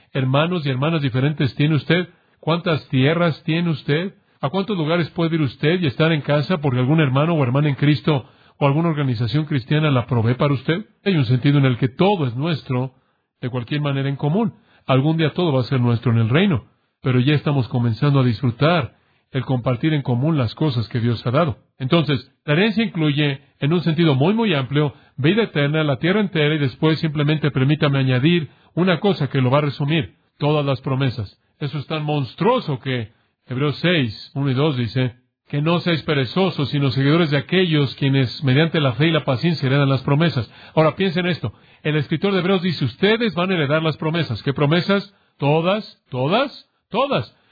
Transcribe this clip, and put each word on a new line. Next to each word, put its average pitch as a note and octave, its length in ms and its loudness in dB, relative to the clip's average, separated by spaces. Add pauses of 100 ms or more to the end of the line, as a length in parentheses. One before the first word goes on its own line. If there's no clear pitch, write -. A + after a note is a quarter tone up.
(140)
hermanos C#3+ 520 0
y C#3 40 -2
hermanas D3 320 -2
diferentes C3+ 540 0
tiene D3+ 200 2
usted? E3 340 0 (300)
¿Cuántas D#3+ 500 -4
tierras D3+ 540 0
tiene E3+ 280 -2
usted? D#3 420 -4 (260)
¿A C#3+ 100 -4
cuántos G3 280 -4
lugares E3 320 -2
puede E3 260 -2
ir D#3 60 0
usted D#3 400 0
y E3 60 0
estar D#3 240 0
en D3+ 100 0
casa D3 380 0
porque C3+ 200 0
algún C3+ 200 2
hermano D3 340 2
o D3+ 100 2
hermana C#3 260 2
en C#3 60 -2
Cristo D3 540 0 (280)
o D3 100 2
alguna D#3+ 220 2
organización C3+ 560 -2
cristiana D3+ 440 0
la B2+ 160 2
provee A#2+ 300 0
para C#3+ 180 2
usted? E3 320 -2 (180)
Hay G3 120 0
un C#3 100 2
sentido B2+ 320 2
en C#3 80 4
el B2 120 2
que C3+ 100 0
todo F3 400 0
es A2+ 80 -6
nuestro, C3 580 -4 (480)
de B2+ 80 -6
cualquier B2+ 320 -6
manera C#3 280 -2
en C#3 60 -4
común. D#3+ 380 -2 (320)
Algún C#3 320 2
día D#3 160 0
todo F3 180 0
va C3 100 2
a - 20 0
ser B2+ 180 0
nuestro A#2+ 300 0
en A2+ 80 4
el A2 100 2
reino, D#3+ 380 2 (340)
pero B2+ 180 2
ya C3 140 4
estamos C#3 340 0
comenzando B2+ 520 0
a C3 40 4
disfrutar B2+ 720 0 (360)
el C3 120 -4
compartir C3 500 -2
en C#3+ 100 0
común C#3 340 0
las A#2+ 160 0
cosas A#2+ 340 -2
que B2 120 -4
Dios A#2 260 -2
ha A#2+ 60 -2
dado. D3 260 0 (220)
Entonces, D3 520 0 (140)
la D3+ 80 0
herencia G#3 300 2
incluye, D3+ 580 0 (180)
en C#3+ 140 0
un F3+ 80 0
sentido D#3+ 340 2
muy, D3+ 180 2
muy A3 200 0
amplio, C#3 400 -2 (240)
vida F#3 260 2
eterna, D3+ 400 0
la C#3+ 140 0
tierra F#3+ 240 0
entera, D#3 320 0
y D#3 60 0
después D3 400 0
simplemente D3+ 520 0
permítame C#3 480 2
añadir C3+ 500 2 (260)
una E3+ 240 2
cosa F3+ 300 0
que C3+ 120 0
lo B2 80 2
va C3+ 80 4
a D3+ 40 2
resumir, D3 540 -2 (220)
todas D3 280 0
las C3+ 160 -2
promesas. C3 600 -4 (180)
Eso D3 200 -8
es C3 80 -10
tan D#3 160 -6
monstruoso D3+ 760 -2
que B2 320 -6 (360)
Hebreos C3+ 300 -4
seis, D#3 580 -2
uno C#3 140 -2
y C3 40 0
dos C#3 240 0
dice, B2 380 -2 (320)
"Que C#3+ 140 -4
no E3 180 0
seáis E3 240 -2
perezosos, C#3 640 -2
sino C#3 220 0
seguidores C#3+ 380 2
de C#3+ 80 0
aquellos D#3 580 0
quienes, C3+ 480 0
mediante D3+ 360 2
la C3+ 140 0
fe C#3 140 0
y E3+ 40 0
la D3+ 120 0
paciencia, C#3 440 -2
heredan C#3 220 2
las C3 120 0
promesas." C#3+ 500 0 (220)
Ahora, D#3 220 2
piensen F3+ 320 -2
esto. D3 260 -4 (300)
El D3+ 140 0
escritor E3 360 0
de A3 60 2
Hebreos F#3 240 0
dice, F3 200 -2
"Ustedes G#3 520 0
van F3+ 160 0
a - 20 0
heredar D#3 300 0
las D#3 140 -2
promesas". D#3 440 -4
¿Qué C#3 120 -2
promesas? F3 640 0 (220)
Todas, E3 720 -2
todas, E3+ 580 -2 (220)
todas. A#3 480 -2 (140)